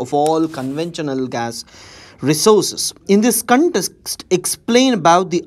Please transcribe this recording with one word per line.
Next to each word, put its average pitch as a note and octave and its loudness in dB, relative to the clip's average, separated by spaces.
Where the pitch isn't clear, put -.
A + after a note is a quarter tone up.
of B2 -10
all D#3+ 0
conventional C#3+ -6
gas A#2 -8
resources. D#3 2
In G3+ 4
this A#3 2
context, - -2
explain A#3 0
about F3 2
the E3+ -2